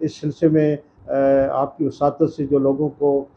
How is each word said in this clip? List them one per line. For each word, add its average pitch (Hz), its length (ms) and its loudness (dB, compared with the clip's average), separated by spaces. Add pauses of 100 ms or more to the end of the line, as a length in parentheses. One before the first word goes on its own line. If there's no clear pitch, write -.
इस 151 180 -6
सिलसिले 151 320 0
में, 151 260 2 (300)
अ, 135 440 2
आपकी 139 340 -2
वसातत 143 400 0
से 151 200 -6
जो 139 120 2
लोगों 139 300 0
को 139 480 -2